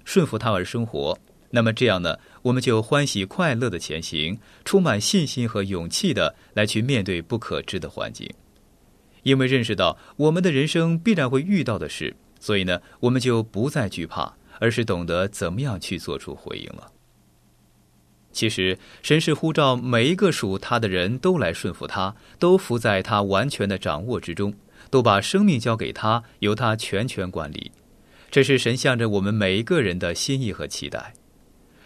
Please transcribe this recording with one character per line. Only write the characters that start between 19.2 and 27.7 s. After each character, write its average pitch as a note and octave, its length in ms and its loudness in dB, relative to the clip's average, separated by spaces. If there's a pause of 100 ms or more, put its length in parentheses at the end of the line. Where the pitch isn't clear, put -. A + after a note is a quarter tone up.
是 D#3 140 0
呼 D#3+ 180 0
召 C#3 220 4
每 B2 340 2
一 F3+ 60 2
个 F#3+ 160 4
属 F#2+ 260 -2
他 A#2+ 220 -2
的 A2 100 0
人 F#2 300 0
都 F#3 180 2
来 F2+ 160 0
顺 F#2 220 -6
服 - 120 -10
他， G2 280 -4 (240)
都 F3+ 180 6
服 A#2+ 220 -2
在 G2+ 240 0
他 G#2 200 0
完 G2 280 0
全 G2+ 180 -2
的 G2 80 -2
掌 E2+ 300 -4
握 A2 140 -4
之 E2 140 -8
中， G2+ 200 -2 (360)
都 C3 120 4
把 G2+ 180 6
生 G3 240 2
命 E3 140 4
交 A2+ 180 0
给 D#2+ 160 -6
他， A2+ 300 0 (160)
由 G#2 160 2
他 A#2 220 0
全 A2 300 -2
权 F#2 220 -6
管 D#2+ 240 -6
理。 - 200 -12 (580)